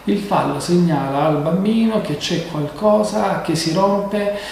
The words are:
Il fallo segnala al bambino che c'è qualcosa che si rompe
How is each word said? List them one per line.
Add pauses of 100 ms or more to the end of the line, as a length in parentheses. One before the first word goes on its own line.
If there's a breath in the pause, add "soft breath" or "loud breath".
Il
fallo
segnala
al
bambino
che
c'è
qualcosa
che
si
rompe (140)